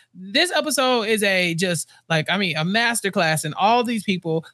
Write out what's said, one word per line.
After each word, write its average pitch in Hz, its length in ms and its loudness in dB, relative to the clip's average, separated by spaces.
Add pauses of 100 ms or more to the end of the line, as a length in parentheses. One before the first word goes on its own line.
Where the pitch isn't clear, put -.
(160)
this 202 360 -2
episode 254 520 0
is 214 180 0
a 185 320 2
just, 170 340 -2 (220)
like, 160 180 0
I 175 100 0
mean, 180 200 0
a 156 60 0
masterclass 190 840 0
in 151 80 -6
all 233 300 4
these 226 200 -4
people 165 500 -2